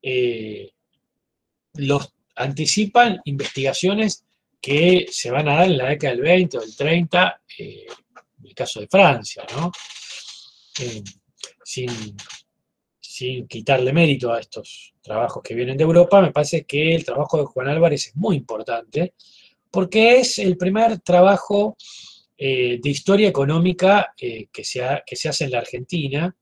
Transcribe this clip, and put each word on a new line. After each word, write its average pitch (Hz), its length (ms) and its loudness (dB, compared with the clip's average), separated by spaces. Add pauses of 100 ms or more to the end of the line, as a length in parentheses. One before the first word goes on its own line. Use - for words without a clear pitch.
eh, 110 720 -4 (1000)
los, 143 380 -2 (220)
anticipan 190 880 0
investigaciones 143 1000 -2 (340)
que 170 500 2
se - 220 -6
van 147 160 0
a 147 80 2
dar 180 120 6
en 165 100 2
la 127 120 -2
década 147 240 -2
del 123 100 -4
veinte 175 340 2
o 113 40 -4
del 110 140 -14
treinta, 170 680 0 (160)
eh, - 280 -16 (540)
en - 60 -20
el - 80 -20
caso 110 280 -8
de 104 60 -12
Francia, 143 580 2 (100)
¿no? 170 160 -4 (1080)
Eh, 113 200 -10 (640)
sin, 127 260 -8 (1080)
sin 127 480 -10
quitarle 127 460 0
mérito 135 400 2
a 117 80 -4
estos - 600 -18
trabajos 113 420 -6
que - 100 -12
vienen 123 240 -4
de 151 60 2
Europa, 175 380 6
me 160 100 4
parece 151 340 -2
que 160 300 0
el 160 100 -4
trabajo 147 320 -2
de 143 80 0
Juan 127 220 -6
Álvarez 151 400 0
es - 80 -18
muy 185 200 0
importante, 117 800 -6 (560)
porque 220 500 4
es 247 200 -2
el 185 180 0
primer 202 420 0
trabajo, 196 800 4 (600)
eh, 127 440 -2
de 143 80 -2
historia 196 400 2
económica, 175 880 2
eh, 113 340 -10
que - 120 -16
se 123 200 -8
ha-, 131 220 -4
que 127 100 -14
se - 140 -6
hace 147 160 -4
en 131 60 -6
la 120 80 -2
Argentina 143 840 -6